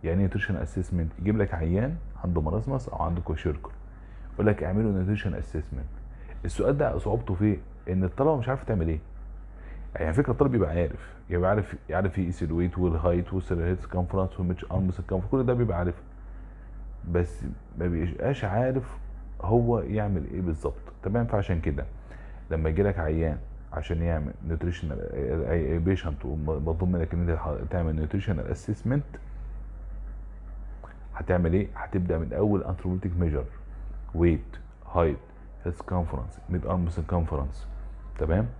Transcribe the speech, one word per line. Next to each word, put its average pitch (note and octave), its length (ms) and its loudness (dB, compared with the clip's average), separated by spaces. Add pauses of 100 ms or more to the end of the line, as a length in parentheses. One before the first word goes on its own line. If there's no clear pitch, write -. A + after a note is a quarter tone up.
يعني E2 120 2
ايه - 0 -
نيوتريشنال F#2+ 460 2
اسسمنت؟ E2+ 580 0
يجيب G#2 180 2
لك G2+ 160 2
عيان F#2 420 2 (280)
عنده F#2 180 2
مراسمس B2+ 480 0
او - 80 -8
عنده E2+ 240 0
كوشيركول، - 520 -2 (600)
يقول G2+ 140 4
لك G2+ 160 4
اعملوا G#2 280 2
نيوتريشن F#2+ 420 2
اسسمنت. - 520 -6 (600)
السؤال G#2 320 2
ده C#3+ 200 2
صعوبته G#2+ 360 0
فيه G2 240 4 (320)
ان F#2 140 4
الطلبه C#3 340 4
مش A#2+ 120 -2
عارفه C3 160 0
تعمل F2 220 2
ايه. D#2+ 120 0 (960)
يعني - 100 0
على D#2+ 80 2
فكره C3+ 180 4
الطالب C3+ 200 4
بيبقى F#2+ 180 4
عارف، E2 460 0 (140)
يبقى F2 200 4
عارف، G#2 260 2 (140)
عارف F#2 300 2
ايه F2+ 120 2 (100)
الويت F2 360 2
والهايت F2 560 4
والسيرفيس F2+ 460 0
سيركمفرنس F#2 600 0
والميدج F2+ 320 0
ارم F#2 200 2
سيركمفرنس، F2+ 400 -2
كل C3 140 4
ده B2 80 4
بيبقى A2+ 240 2
عارف، F2 180 2 (1160)
بس F2 320 2 (360)
ما E2+ 80 2
بيبقاش F2 560 0
عارف B2 540 0 (440)
هو A#2 380 4
يعمل G2 540 0
ايه E2+ 80 -2
بالظبط. D#2 320 0 (300)
تمام، A2+ 220 2
فعشان F#2+ 360 2
كده C#2+ 240 0 (680)
لما D#2+ 180 2
يجي E2 140 4
لك G2+ 160 4
عيان D#2+ 380 2 (360)
عشان E2 280 0
يعمل D#2 320 2 (140)
نيوتريشنال، D#2+ 640 -2 (380)
اي، D#2 240 4
اي E2+ 60 2
بيشنت E2+ 460 0
ومطلوب D#2 640 0
منك E2+ 240 2
ان E2+ 160 2
انت D#2+ 100 2
ح-، - 300 -2
تعمل E2 260 2
نيوتريشنال E2 520 0
اسسمنت، B2+ 580 0 (2000)
هتعمل F2 380 4
ايه؟ G2 220 4
هتبدا F2+ 420 0
من E2+ 160 -2
اول G2+ 300 4
انثروبومتريك F#2 560 -2
ميجر، D2+ 260 2 (720)
ويت، E2 400 4 (380)
هايت، E2 240 4 (480)
هيد F2 80 -2
سيركمفرنس، E2 680 -2 (100)
ميد F2 160 0
ارم F2 240 2
سيركمفرنس، D#2 760 0 (520)
تمام؟ E2+ 280 4 (120)